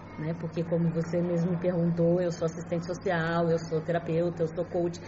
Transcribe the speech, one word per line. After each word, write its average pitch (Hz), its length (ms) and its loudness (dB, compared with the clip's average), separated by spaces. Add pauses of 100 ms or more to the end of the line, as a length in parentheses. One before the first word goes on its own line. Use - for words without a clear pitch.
(200)
né? 160 200 -4
Porque, 165 240 -4
como 170 280 2
você 170 280 0
mesmo 175 320 2
me 170 60 0
perguntou, 170 640 4
eu 175 100 0
sou 165 140 -2
assistente 170 400 -4
social, 170 640 0
eu 165 80 4
sou 160 240 -2
terapeuta, 165 600 0
eu 160 40 0
sou 170 180 -2
coach. 175 420 -2